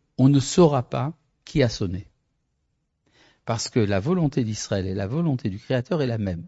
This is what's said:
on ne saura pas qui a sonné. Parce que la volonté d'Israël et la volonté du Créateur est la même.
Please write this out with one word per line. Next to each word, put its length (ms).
on 120
ne 100
saura 440
pas 300
qui 180
a 60
sonné. 380
Parce 220
que 120
la 200
volonté 440
d'Israël 440
et 60
la 140
volonté 420
du 100
Créateur 420
est 60
la 100
même. 300